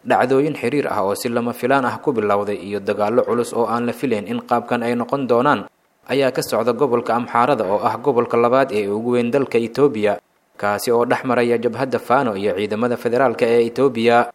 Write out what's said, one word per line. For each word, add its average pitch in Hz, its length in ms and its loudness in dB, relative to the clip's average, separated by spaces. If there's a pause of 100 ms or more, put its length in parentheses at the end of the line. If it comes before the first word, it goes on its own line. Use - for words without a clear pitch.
Dhacdooyin 135 560 2
xiriir 131 320 -2
ah 101 160 -2
oo 101 80 0
si 123 160 -6
lama 120 240 -2
filaan 131 320 0
ah 113 160 -4
ku 147 80 0
bilowday 101 480 0
iyo 101 240 -6
dagaallo 104 400 0
culus 117 320 -2
oo 117 160 2
aan 117 160 -2
la 117 80 -4
filayn 107 320 -2
in 117 160 -6
qaabkan 120 400 0
ay 120 160 0
noqon 135 320 -2
doonaan 120 320 2 (480)
ayaa 131 240 2
ka 156 80 -2
socda 117 320 0
gobolka 120 400 0
Amxaarada 120 480 0
oo 98 160 0
ah 110 160 0
gobolka 120 400 0
labaad 120 400 2
ee 104 160 0
ugu 117 240 -2
weyn 120 160 0
dalka 131 240 -2
Itoobiya, 113 640 0 (400)
kaasi 104 320 -2
oo 120 160 2
dhex 127 160 -2
maraya 120 320 0
jabhadda 117 480 -2
Fano 123 320 0
iyo 98 240 -2
ciidamada 110 400 -2
federaalka 120 480 0
ee 117 240 4
Itoobiya. 120 640 2